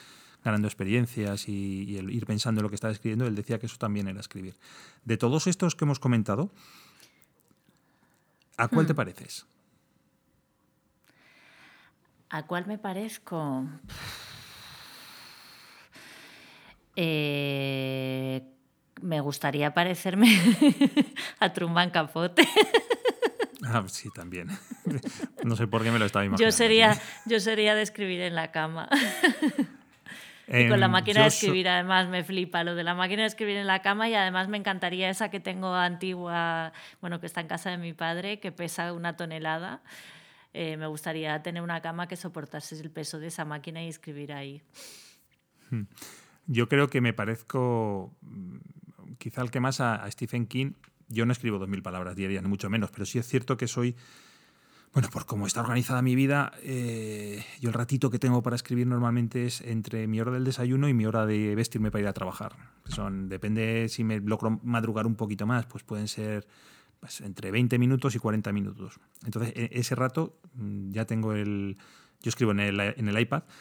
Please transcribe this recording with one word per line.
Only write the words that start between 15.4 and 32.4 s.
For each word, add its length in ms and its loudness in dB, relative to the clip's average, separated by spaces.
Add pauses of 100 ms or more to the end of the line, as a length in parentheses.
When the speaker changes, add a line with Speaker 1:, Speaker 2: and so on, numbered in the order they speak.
Speaker 2:
Eh, 1500 0 (600)
me 180 0
gustaría 540 0
parecerme 560 4
<laughs> 1080 6
a 140 4
Truman 380 2
Capote. 600 4
<laughs> 40 6 (1120)
Speaker 1:
Ah, 200 2
sí, 260 -10
también. 340 -8 (380)
<laughs> 580 -6
No 120 0
sé 100 0
por 160 0
qué 80 2
me 80 4
lo 80 4
estaba 180 2
Speaker 2:
Yo 40 0
Speaker 1:
imaginando, 280 4
Speaker 2:
sería, 380 8
Speaker 1:
sí. 80 0 (240)
Speaker 2:
yo 140 2
sería 340 2
de 80 4
escribir 400 -4
en 140 -2
la 160 -4
cama. 420 -4
<laughs> 60 4 (1500)
Y 220 6
con 100 6
la 60 8
Speaker 1:
Em, 60 6
Speaker 2:
máquina 300 6
de 40 12
Speaker 1:
yo 60 8
so- 60 0
Speaker 2:
escribir, 300 2
además, 400 4
me 160 -2
flipa 400 -2